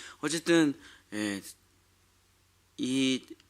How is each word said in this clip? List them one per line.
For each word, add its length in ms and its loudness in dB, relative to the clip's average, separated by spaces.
어쨌든, 520 4
예, 300 -4
이 460 0